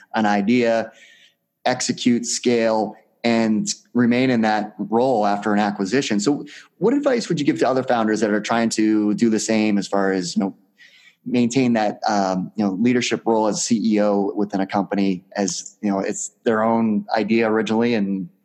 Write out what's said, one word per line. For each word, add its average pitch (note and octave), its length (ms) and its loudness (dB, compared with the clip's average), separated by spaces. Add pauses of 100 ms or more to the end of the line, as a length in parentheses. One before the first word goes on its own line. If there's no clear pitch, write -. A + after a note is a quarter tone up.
(140)
an A2+ 100 0
idea, A2+ 680 0 (720)
execute, B2 580 0
scale, A2+ 720 0 (280)
and A2 440 0 (260)
remain B2 360 2
in A#2+ 100 2
that G#2+ 380 -2
role A2 480 0
after G2+ 260 -2
an G2+ 80 2
acquisition. G#2 580 0
So C#3+ 260 0 (340)
what G#3+ 160 2
advice C#4 340 0
would D#3+ 100 -2
you C#3+ 80 -2
give D#3 140 2
to A#2+ 80 4
other C3 160 0
founders A2 360 0
that G#2+ 100 0
are G#2 100 2
trying A#2 300 0
to G#2+ 440 2
do A2+ 160 2
the G#2+ 80 2
same G#2+ 400 2
as F#2 80 -2
far G2 240 0
as, F#2 240 -4
you A3 60 0
know, G2 160 -2 (680)
maintain A#2+ 500 2
that, G#2+ 340 0
um, F#2+ 480 0
you G#2+ 80 0
know, F#2+ 80 0
leadership A#2 520 0
role A2 220 2
as F#2 160 -2
C A#2 160 0 (160)
E G#2 60 2
O G2+ 340 0
within G2+ 260 -2
a F#2+ 60 0
company G2 580 -2 (120)
as, F#2+ 460 -4
you G#2 80 -2
know, G2 100 -2
it's G#2 300 -6 (140)
their A2 200 2
own A2+ 500 0
idea A2+ 340 2
originally A2 460 0
and G2 340 -2 (160)